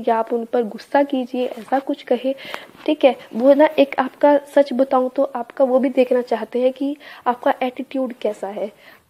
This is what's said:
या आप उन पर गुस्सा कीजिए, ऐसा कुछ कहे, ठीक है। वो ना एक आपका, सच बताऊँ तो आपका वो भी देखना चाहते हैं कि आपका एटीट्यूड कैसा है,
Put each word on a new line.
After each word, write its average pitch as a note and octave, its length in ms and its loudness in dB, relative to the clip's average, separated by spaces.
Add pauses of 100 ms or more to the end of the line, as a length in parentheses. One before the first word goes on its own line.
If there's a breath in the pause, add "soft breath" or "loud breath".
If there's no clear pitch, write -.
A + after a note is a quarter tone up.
या A3+ 80 2
आप A3+ 160 -2
उन A#3 120 -4
पर A#3+ 180 -2
गुस्सा A3 400 -2
कीजिए, B3+ 460 -4
ऐसा B3 300 -4
कुछ C#4 240 -6
कहे, B3+ 320 -2 (520 loud breath)
ठीक D4+ 180 2
है। A#3+ 120 4 (180 loud breath)
वो C4 200 6
ना D4+ 140 6 (100)
एक C#4 200 2
आपका, C#4+ 380 2 (180)
सच C#4+ 180 2
बताऊँ B3+ 440 0
तो C4+ 60 0 (140)
आपका A#3+ 280 -2
वो B3+ 140 2
भी C4 100 2
देखना B3+ 340 2
चाहते A#3 380 -4
हैं B3+ 120 2
कि C#4+ 240 -6 (300 loud breath)
आपका B3 360 0
एटीट्यूड B3+ 500 -6
कैसा G#3 360 -6
है, G#3 220 -8 (400 soft breath)